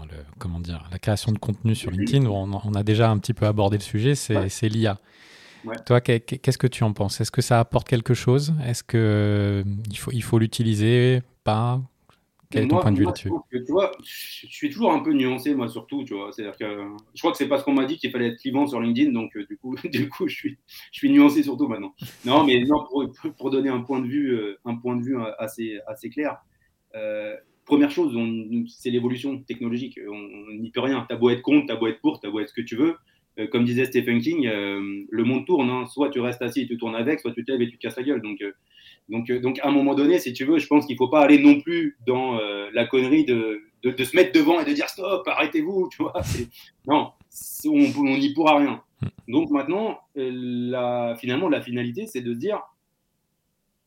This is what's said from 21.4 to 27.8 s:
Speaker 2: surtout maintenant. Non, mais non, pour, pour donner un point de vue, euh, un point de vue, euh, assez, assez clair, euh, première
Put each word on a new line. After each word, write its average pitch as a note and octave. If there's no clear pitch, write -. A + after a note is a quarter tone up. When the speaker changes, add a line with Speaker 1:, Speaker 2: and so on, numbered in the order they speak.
Speaker 2:
surtout C3+
maintenant. G2
Non, C3+
mais B2+
non, D3+
pour, C3
pour C#3
donner C3+
un B2+
point B2+
de B2
vue, C#3
euh, G#2
un A#2+
point B2
de A#2+
vue, C3
euh, A2+
assez, A2
assez A2
clair, C#3+
euh, G#2+
première D3